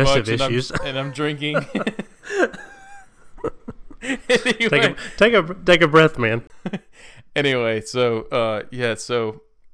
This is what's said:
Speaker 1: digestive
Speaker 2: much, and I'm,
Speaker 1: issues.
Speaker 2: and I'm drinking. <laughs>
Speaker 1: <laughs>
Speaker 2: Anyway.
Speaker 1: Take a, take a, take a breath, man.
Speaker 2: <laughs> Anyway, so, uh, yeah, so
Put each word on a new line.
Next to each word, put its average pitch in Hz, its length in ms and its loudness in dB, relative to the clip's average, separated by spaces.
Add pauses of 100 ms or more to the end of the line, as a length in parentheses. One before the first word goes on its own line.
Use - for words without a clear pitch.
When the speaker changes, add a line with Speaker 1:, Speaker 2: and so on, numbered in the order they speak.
Speaker 1:
digestive 135 220 4
Speaker 2:
much, 110 40 -4
and 117 120 0
I'm, 131 100 0
Speaker 1:
issues. 123 200 -2
Speaker 2:
and 135 280 -4
I'm 139 120 -6
drinking. 147 540 -4
<laughs> - 80 -16
Speaker 1:
<laughs> - 1800 -6 (460)
Speaker 2:
Anyway. 240 680 -2
Speaker 1:
Take 170 140 2
a, 175 120 2 (220)
take 233 160 6
a, 175 220 2 (100)
take 175 160 6
a 165 60 6
breath, 156 300 6
man. 117 260 0 (220)
Speaker 2:
<laughs> 185 140 -8 (560)
Anyway, 123 440 0
so, 117 420 0 (100)
uh, 113 400 -2
yeah, 120 240 -2
so 113 480 -4 (300)